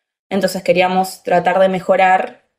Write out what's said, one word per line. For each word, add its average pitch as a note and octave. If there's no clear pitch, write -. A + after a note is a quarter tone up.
Entonces F#3+
queríamos F#3
tratar F3+
de F#3+
mejorar, F#3